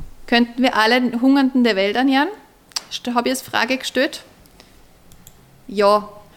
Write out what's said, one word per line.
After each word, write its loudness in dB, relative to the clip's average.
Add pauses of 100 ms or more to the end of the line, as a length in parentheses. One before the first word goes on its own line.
(260)
könnten 0
wir 2
alle 2
Hungernden 4
der 2
Welt 0
ernähren? 2 (600)
St-, -10
habe -2
ich -2
als -8
Frage -4
gestellt. -4 (1500)
Ja, 2 (280)